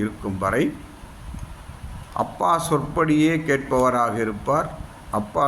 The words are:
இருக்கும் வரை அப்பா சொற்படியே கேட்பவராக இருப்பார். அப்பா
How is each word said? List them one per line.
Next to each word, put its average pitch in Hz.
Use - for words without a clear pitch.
இருக்கும் 104
வரை 107
அப்பா -
சொற்படியே 156
கேட்பவராக 127
இருப்பார். 123
அப்பா 143